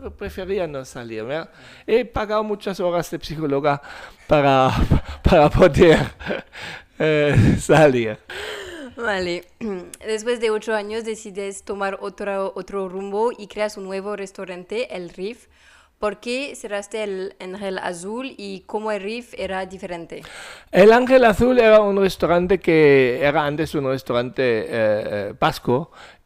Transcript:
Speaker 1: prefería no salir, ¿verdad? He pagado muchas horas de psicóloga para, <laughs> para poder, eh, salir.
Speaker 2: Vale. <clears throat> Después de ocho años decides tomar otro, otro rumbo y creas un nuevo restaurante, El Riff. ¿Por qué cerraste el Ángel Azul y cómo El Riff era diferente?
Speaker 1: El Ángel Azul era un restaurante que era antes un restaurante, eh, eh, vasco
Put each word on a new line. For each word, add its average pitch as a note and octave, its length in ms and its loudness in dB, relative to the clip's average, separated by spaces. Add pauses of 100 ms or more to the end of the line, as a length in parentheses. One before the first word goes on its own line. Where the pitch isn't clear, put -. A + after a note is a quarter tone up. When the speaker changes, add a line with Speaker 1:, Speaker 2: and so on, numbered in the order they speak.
(180)
Speaker 1:
prefería F#3+ 500 -6
no C3+ 180 -10
salir, A2+ 380 -12
¿verdad? C#3+ 260 -8 (380)
He A#3 180 2
pagado G#3+ 380 -4
muchas G#3 360 -6
horas F3 320 -2
de E3 80 -8
psicóloga C#3+ 640 -2 (460)
para, C3+ 440 4 (260)
<laughs> - 260 -8
para E3 260 6
poder, D#3+ 480 6 (1040)
eh, D3 360 2 (240)
salir. B2+ 580 4 (800)
Speaker 2:
Vale. F#3 500 -6 (140)
<clears throat> F#3 460 -12
Después A3 340 -6
de A3 120 -2
ocho G#3+ 220 -4
años G#3+ 320 -6
decides G3+ 580 -12
tomar G3 380 -6
otro, G3 540 -6
otro F#3+ 340 -8
rumbo G3+ 480 -4
y G3+ 100 -16
creas G#3 300 -6
un G3 80 -14
nuevo G3 300 -10
restaurante, F#3+ 800 -12
El F3 140 -12
Riff. G#3 380 -12 (520)
¿Por G#3 200 -6
qué C4 360 -8
cerraste G#3 480 -10
el F#3+ 360 -10
Ángel F#3+ 400 -10
Azul G#3 580 -10
y G3 240 -12
cómo G#3+ 300 -8
El G3+ 100 -6
Riff A3 360 -10
era F#3+ 280 -8
diferente? F3 640 -14 (420)
Speaker 1:
El G3 200 8
Ángel B3 340 6
Azul A#3+ 340 4
era A3 220 8
un G3+ 200 0
restaurante F3+ 580 2
que C#3 640 6
era D3 240 2
antes D3 300 -4
un C#3+ 100 -2
restaurante, B2+ 580 -2
eh, A2+ 260 0
eh, G#2 720 -2
vasco D#3 520 -2 (340)